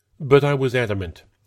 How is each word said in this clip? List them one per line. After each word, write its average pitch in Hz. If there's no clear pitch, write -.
but 139
I 143
was 131
adamant. 101